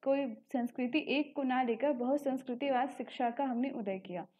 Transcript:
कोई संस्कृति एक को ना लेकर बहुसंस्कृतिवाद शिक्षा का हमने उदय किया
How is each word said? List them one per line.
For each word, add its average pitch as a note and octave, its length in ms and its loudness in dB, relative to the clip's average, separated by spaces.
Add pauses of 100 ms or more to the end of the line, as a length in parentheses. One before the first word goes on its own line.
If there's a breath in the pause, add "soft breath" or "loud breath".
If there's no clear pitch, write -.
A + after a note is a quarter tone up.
कोई C4+ 300 2
संस्कृति B3 720 -2
एक D4 280 0
को C#4+ 60 -2
ना B3+ 200 2
लेकर A#3+ 300 2
बहुसंस्कृतिवाद C4 960 0
शिक्षा B3 420 -2
का B3+ 140 -2
हमने B3 260 0
उदय G3 280 -4
किया F3+ 280 -8 (140)